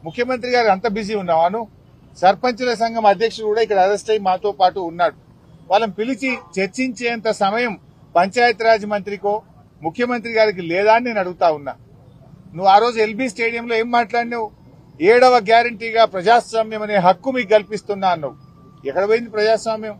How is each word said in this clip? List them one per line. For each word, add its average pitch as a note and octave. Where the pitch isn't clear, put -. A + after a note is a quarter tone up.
ముఖ్యమంత్రి A#3+
గారు A#3+
అంత F#3+
బిజీ G#3+
ఉన్నావాను? F3+
సర్పంచుల A#3
సంఘం A3+
అధ్యక్షుడు G#3+
కూడా G#3+
ఇక్కడ G#3
అరెస్ట్ G3
అయి G#3+
మాతో F#3+
పాటు F#3+
ఉన్నాడు. E3+
వాళ్ళని G#3
పిలిచి B3
చర్చించేంత A#3
సమయం G#3
పంచాయతీరాజ్ A3
మంత్రికో G#3
ముఖ్యమంత్రి A#3
గారికి G#3+
లేదా F#3+
అని A#3
నేను A3+
అడుగుతా F3+
ఉన్నా. C#3+
నువ్వు F3+
ఆ G3+
రోజు A3+
ఎల్బీ A3
స్టేడియంలో A#3
ఏం A#3
మాట్లాడినావు? A#3
"ఏడవ B3
గ్యారంటీగా A3+
ప్రజాస్వామ్యం A3
అనే G#3
హక్కు F#3
మీకు B3
కల్పిస్తున్నా" G3+
అన్నావు. D#3
ఎక్కడ F3
పోయింది A3+
ప్రజాస్వామ్యం? G#3+